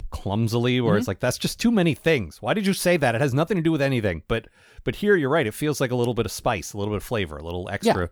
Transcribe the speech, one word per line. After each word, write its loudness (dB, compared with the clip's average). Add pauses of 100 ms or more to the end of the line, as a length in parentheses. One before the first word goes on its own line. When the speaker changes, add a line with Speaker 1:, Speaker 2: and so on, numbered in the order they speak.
(120)
Speaker 1:
clumsily 0
where 2
Speaker 2:
Mm-hmm. 4
Speaker 1:
it's -2
like, -4
"That's -2
just -4
too 2
many 2
things. -2
Why -2
did 0
you 4
say 2
that? 2
It 0
has 2
nothing 0
to 0
do 2
with 0
anything." 0
But, -4 (340)
but -4
here, 4
you're 2
right. 2
It -4
feels -2
like 0
a -2
little 2
bit 0
of -8
spice, -4
a -10
little -2
bit 0
of -6
flavor, -4
a -12
little -6
extra 0
Speaker 2:
Yeah. -2